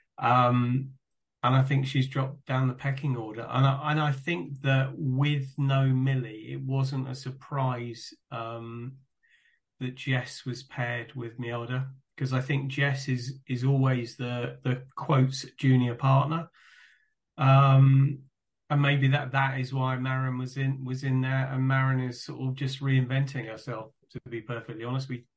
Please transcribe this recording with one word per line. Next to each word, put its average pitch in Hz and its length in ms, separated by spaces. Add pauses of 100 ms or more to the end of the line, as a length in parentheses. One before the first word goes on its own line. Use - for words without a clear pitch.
(180)
Um, 123 720 (520)
and 127 120
I 135 80
think 135 240
she's 131 220
dropped - 380
down 131 220
the 123 60
pecking 131 420
order. 110 320
And 131 180
I, 139 260
and 156 80
I 151 120
think 156 500
that 135 320
with 139 640
no 135 300
Millie, 131 640
it 135 80
wasn't 135 480
a 127 60
surprise, 127 1000 (180)
um, 117 640 (840)
that 127 160
Jess - 500
was 120 200
paired 120 500
with 117 260
Mjelde, 120 460 (320)
'cause 131 160
I 127 80
think 139 280
Jess 139 380
is, 123 300 (100)
is 127 160
always 131 520
the, 123 460
the 127 200 (120)
quotes 131 520 (120)
junior 127 360
partner. 143 560 (880)
Um, 135 800 (500)
and 143 140
maybe 139 260
that, 135 240
that 135 260
is 123 140
why 131 240
Marin 131 400
was 127 220
in, 135 260
was 131 200
in 131 180
there, 131 280
and 131 160
Marin 131 340
is 127 220
sort - 240
of 131 80
just 131 260
reinventing 131 680
herself, 110 440 (180)
to 120 180
be 117 140
perfectly 117 420
honest. 131 240
We, 123 160 (120)